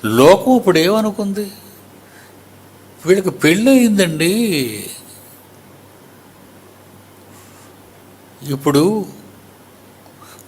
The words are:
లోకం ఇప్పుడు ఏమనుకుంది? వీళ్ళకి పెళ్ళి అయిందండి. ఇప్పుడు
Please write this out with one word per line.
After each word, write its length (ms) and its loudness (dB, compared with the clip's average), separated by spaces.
లోకం 520 4
ఇప్పుడు 200 2
ఏమనుకుంది? 720 -2
వీళ్ళకి 240 0
పెళ్ళి 420 0
అయిందండి. 1200 0
ఇప్పుడు 600 -2